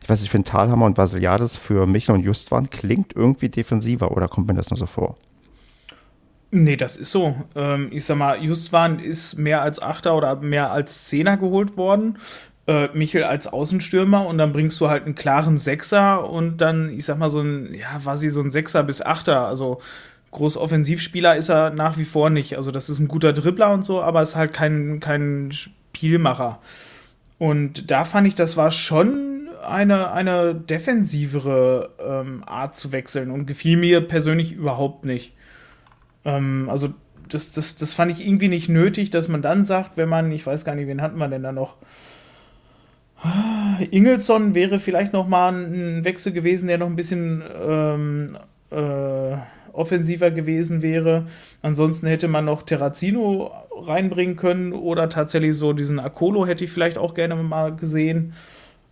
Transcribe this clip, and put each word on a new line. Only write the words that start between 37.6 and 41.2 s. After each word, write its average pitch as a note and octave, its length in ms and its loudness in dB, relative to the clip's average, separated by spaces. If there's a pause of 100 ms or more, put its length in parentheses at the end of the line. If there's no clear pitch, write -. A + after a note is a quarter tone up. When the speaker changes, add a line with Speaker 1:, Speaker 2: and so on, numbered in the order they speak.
Speaker 2:
das - 180 -6
fand F3 180 2
ich E3 140 -8
irgendwie G3 220 4
nicht F3 200 0
nötig, G3 400 4
dass E3 200 0
man D#3 120 -2
dann F3 240 2
sagt, F#3+ 320 -2
wenn E3 140 0
man, E3 220 2
ich D#3 140 -8
weiß D3+ 200 -4
gar D3+ 80 -4
nicht, C#3+ 120 -6
wen C#3 140 -6
hatten D#3 160 -4
wir D3+ 120 -2